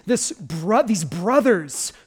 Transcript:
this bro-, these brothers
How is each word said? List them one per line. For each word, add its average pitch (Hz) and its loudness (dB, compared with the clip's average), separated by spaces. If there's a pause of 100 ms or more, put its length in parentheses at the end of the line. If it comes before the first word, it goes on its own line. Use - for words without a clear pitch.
this 240 0
bro-, 175 0
these 208 0
brothers 185 0 (140)